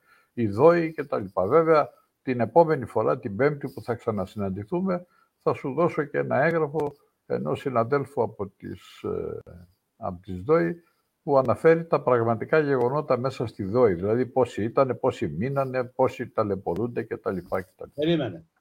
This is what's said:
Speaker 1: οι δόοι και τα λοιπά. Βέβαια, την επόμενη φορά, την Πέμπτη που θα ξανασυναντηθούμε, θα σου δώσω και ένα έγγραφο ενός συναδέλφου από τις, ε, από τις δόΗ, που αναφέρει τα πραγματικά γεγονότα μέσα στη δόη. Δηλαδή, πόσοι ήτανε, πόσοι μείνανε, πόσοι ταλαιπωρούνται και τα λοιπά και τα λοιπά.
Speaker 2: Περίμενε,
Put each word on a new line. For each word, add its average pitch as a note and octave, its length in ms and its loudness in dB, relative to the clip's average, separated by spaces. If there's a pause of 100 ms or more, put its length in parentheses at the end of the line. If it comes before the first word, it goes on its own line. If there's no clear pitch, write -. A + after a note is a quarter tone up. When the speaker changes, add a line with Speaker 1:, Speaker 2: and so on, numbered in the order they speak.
(320)
Speaker 1:
οι A#2 160 -2
δόοι D#3+ 440 4
και D3 120 -8
τα C3 140 -4
λοιπά. F#2+ 280 -2
Βέβαια, D#3 420 4 (340)
την B2 180 -4
επόμενη D3+ 440 4
φορά, C3 340 0
την G#2+ 180 -8
Πέμπτη C#3 320 0
που A#2 140 -14
θα A#2 120 -4
ξανασυναντηθούμε, G2+ 1120 -4 (320)
θα D3 160 0
σου C3+ 180 -6
δώσω D#3+ 320 0
και C#3+ 140 -6
ένα C3 240 0
έγγραφο D#3 500 -2 (340)
ενός C3 340 -4
συναδέλφου B2+ 640 -2
από G#2 260 -6
τις, - 540 -16
ε, E2 380 -6 (560)
από F#2+ 260 -10
τις F#2 200 -10
δόΗ, E3+ 400 0 (400)
που C#3 160 2
αναφέρει D#3+ 480 4
τα D3 160 0
πραγματικά A#2 560 2
γεγονότα C#3 580 2
μέσα B2+ 300 -4
στη A2 180 -8
δόη. G#2 300 4
Δηλαδή, A2 320 0
πόσοι A#2+ 380 0
ήτανε, B2 300 0
πόσοι A#2+ 340 -2
μείνανε, C3 560 -4
πόσοι A#2+ 440 -2
ταλαιπωρούνται G#2+ 720 -2
και A2 140 -8
τα - 140 -6
λοιπά F#2+ 300 -6
και - 160 -14
τα - 80 -16
λοιπά. - 160 -12
Speaker 2:
Περίμενε, C#3+ 440 -2 (160)